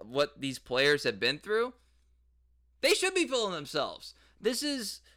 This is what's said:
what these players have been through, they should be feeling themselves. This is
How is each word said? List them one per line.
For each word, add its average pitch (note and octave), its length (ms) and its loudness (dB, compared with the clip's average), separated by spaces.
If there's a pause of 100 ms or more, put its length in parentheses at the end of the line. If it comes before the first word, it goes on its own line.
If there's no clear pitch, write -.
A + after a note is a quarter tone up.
what C3 380 -2
these C3+ 200 -6
players C#3 440 2
have G#2+ 160 -2
been C3 200 0
through, A3+ 340 -2 (1080)
they D#4 120 4
should F#4+ 200 2
be E4+ 140 2
feeling A3+ 260 0
themselves. C#3 600 -4 (260)
This A#3+ 240 -2
is C4+ 380 -6 (160)